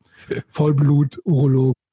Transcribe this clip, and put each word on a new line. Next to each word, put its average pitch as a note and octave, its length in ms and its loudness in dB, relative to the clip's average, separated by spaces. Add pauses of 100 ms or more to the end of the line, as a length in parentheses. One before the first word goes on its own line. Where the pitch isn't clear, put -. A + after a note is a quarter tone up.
(480)
Vollblut-Urolog C#3+ 1300 0 (180)